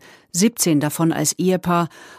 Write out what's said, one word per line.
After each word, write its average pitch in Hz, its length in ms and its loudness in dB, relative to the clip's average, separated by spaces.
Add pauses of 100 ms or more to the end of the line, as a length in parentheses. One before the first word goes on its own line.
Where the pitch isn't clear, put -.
(340)
siebzehn 175 480 2
davon 160 320 0
als 151 260 -2
Ehepaar, 175 480 0 (320)